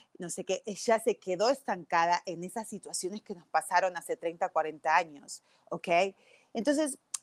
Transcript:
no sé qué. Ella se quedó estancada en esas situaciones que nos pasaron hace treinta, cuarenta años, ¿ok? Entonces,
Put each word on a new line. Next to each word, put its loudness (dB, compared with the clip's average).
no -8
sé -8
qué. -2
Ella 2
se 2
quedó 0
estancada 0
en -6
esas -8
situaciones -8
que -10
nos -18
pasaron 2
hace -6
treinta, -2
cuarenta 2
años, -4
¿ok? -6
Entonces, 0